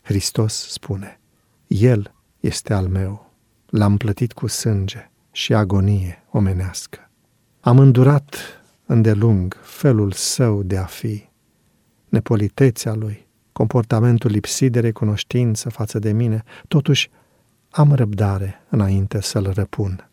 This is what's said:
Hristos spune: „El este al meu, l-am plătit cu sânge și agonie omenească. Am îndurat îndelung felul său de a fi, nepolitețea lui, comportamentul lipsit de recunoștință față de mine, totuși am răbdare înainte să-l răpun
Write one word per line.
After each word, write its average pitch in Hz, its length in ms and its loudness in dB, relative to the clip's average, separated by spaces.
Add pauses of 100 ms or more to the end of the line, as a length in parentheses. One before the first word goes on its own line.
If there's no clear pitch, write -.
Hristos - 680 -4
spune: - 500 -12 (480)
„El 104 460 2 (260)
este - 340 -4
al 95 140 0
meu, 95 420 -6 (400)
l-am 104 280 2
plătit 110 360 -2
cu - 140 -8
sânge 98 640 -4 (200)
și - 220 -4
agonie 98 800 0
omenească. 92 800 -4 (500)
Am 123 200 6
îndurat 139 560 6 (500)
îndelung 107 760 2
felul 107 500 0
său 104 520 -2
de 95 140 -4
a 90 80 -4
fi, 107 440 -10 (800)
nepolitețea 113 840 0
lui, 107 340 -8 (240)
comportamentul 117 800 0
lipsit 117 400 -2
de 120 80 0
recunoștință 113 920 -2
față 110 300 -6
de 107 120 -2
mine, 110 320 -2 (240)
totuși 143 420 0 (600)
am 147 240 4
răbdare 101 760 -2
înainte 98 520 0
să-l 98 320 -4
răpun 95 580 -6